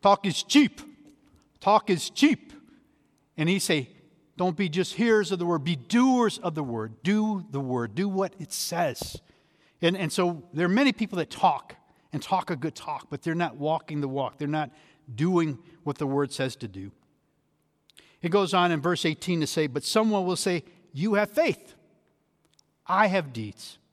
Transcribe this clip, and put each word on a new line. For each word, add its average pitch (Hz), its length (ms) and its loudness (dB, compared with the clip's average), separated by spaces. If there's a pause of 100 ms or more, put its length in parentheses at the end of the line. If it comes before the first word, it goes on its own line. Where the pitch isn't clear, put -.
"Talk 202 240 4
is 190 160 -2
cheap. - 400 4 (760)
Talk 208 320 4
is 170 180 -2
cheap." - 420 2 (840)
And 156 100 0
he'd 190 120 2
say, 147 300 -2 (460)
"Don't 180 220 -2
be 196 100 0
just 170 280 -4
hearers 214 360 2
of 185 80 -4
the 175 60 -2
word, 170 180 0
be 170 120 0
doers 240 640 2
of 170 160 -6
the 156 80 -4
word. 113 400 -6
Do 208 480 0
the 139 80 -4
word, 123 340 -2
do 185 160 -2
what 190 300 -2
it 151 120 -12
says." - 680 -4 (600)
And, 175 140 2
and 180 160 -4
so 175 320 0 (100)
there 160 120 0
are 175 40 2
many 254 240 4
people 196 260 -4
that 156 100 -4
talk - 460 0 (360)
and 147 100 -6
talk - 280 -2
a 175 60 -2
good 143 180 -6
talk, - 380 -10
but 143 100 -8
they're 160 140 -2
not 160 220 -2
walking 151 440 -4
the 139 60 -4
walk. 131 320 -6
They're 151 80 -4
not 151 240 -4 (420)
doing 156 460 2 (240)
what 143 160 -6
the 151 80 -2
word 139 240 0
says 127 260 -4
to 120 100 -12
do. 95 240 -12 (1300)
It 175 60 -2
goes 190 260 2
on 175 160 4
in 156 100 0
verse 170 240 0
eighteen 165 360 -2
to 147 60 0
say, 156 200 0
"But 139 160 -6
someone 214 420 2
will 180 100 0
say, 175 280 -2 (300)
'You 185 200 -2
have 208 160 2
faith. - 460 -2 (1120)
I 196 180 4
have 175 260 0
deeds. 110 460 -12 (140)